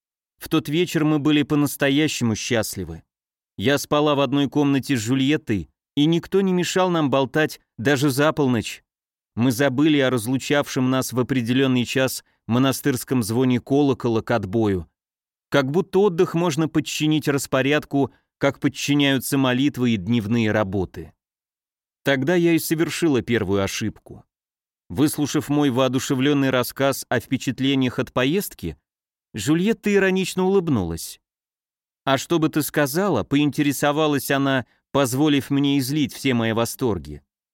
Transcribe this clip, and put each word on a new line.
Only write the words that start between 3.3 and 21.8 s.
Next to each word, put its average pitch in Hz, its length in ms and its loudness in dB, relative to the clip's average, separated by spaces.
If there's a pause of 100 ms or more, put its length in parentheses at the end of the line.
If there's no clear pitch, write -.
Я 131 220 0
спала 147 340 0
в 139 60 0
одной 139 280 0
комнате 139 480 0
с 117 40 0
Жюльеттой, 131 720 -2 (240)
и 143 100 2
никто 170 360 2
не 190 120 0
мешал 180 380 0
нам 156 180 0
болтать 135 500 0 (200)
даже 139 320 2
за 147 200 2
полночь. 127 520 -2 (520)
Мы 123 160 2
забыли 143 460 2
о 131 140 2
разлучавшем 131 800 0
нас 131 220 -2
в 120 60 0
определённый 127 640 0
час 131 400 -2 (220)
монастырском 127 760 0
звоне 123 360 0
колокола 131 640 0
к - 80 -6
отбою. 101 580 0 (600)
Как 139 220 2
будто 185 260 0
отдых 185 380 2
можно 160 340 0
подчинить 156 580 0
распорядку, 139 840 0 (260)
как 139 220 -2
подчиняются 139 800 0
молитвы 127 520 2
и 110 60 2
дневные 110 540 0
работы. 95 640 -4 (880)